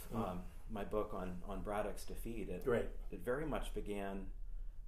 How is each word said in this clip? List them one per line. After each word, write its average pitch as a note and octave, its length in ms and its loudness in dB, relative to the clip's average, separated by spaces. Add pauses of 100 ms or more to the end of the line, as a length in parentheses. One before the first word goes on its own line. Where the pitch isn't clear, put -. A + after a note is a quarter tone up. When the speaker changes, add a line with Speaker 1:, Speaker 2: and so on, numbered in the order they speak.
(160)
Speaker 1:
Mm. G#2+ 140 2
Speaker 2:
um, F2+ 100 0 (320)
my G#2 120 0
book G#2+ 300 2
on, F#2 240 0 (100)
on F#2+ 140 0
Braddock's G2+ 440 0
defeat. A2 440 -2
It, F2+ 160 -2
Speaker 1:
Right. A#2 220 6 (240)
Speaker 2:
it F2+ 120 -4
very C3+ 220 2
much A#2 280 0
began, G2 540 0 (600)